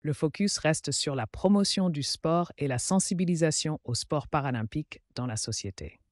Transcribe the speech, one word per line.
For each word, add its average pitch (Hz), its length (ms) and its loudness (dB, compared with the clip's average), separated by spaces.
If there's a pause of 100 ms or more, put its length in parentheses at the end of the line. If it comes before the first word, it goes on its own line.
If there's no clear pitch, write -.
Le 147 140 -2
focus 175 420 0
reste 156 360 0
sur 143 240 -2
la 120 100 -2
promotion 196 640 4
du 147 120 -2
sport 165 540 0
et 143 120 -2
la 127 100 0
sensibilisation 170 1040 2
au 120 100 -2
sport - 340 -2
paralympique 139 760 -2 (120)
dans 123 120 -4
la 110 100 -4
société. - 640 -8 (120)